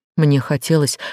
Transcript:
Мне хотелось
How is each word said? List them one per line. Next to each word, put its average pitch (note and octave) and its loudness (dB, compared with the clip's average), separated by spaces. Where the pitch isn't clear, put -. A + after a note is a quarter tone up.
Мне D3 4
хотелось D3 -2